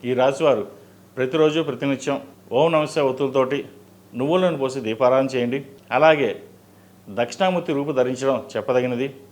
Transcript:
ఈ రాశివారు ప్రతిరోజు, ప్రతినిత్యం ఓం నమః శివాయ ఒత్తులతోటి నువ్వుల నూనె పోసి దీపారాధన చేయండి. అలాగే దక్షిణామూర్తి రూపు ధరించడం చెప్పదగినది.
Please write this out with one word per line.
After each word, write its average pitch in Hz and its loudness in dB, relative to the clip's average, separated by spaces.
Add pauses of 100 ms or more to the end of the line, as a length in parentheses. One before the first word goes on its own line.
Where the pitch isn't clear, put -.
ఈ 127 0
రాశివారు 127 2 (480)
ప్రతిరోజు, 156 2
ప్రతినిత్యం 139 -4 (320)
ఓం 151 4
నమః 156 2
శివాయ 147 0
ఒత్తులతోటి 131 0 (480)
నువ్వుల 151 0
నూనె 180 0
పోసి 135 -4
దీపారాధన 123 2
చేయండి. 127 -4 (260)
అలాగే 139 4 (680)
దక్షిణామూర్తి 170 -2
రూపు 143 -2
ధరించడం 131 0 (140)
చెప్పదగినది. 127 -2 (180)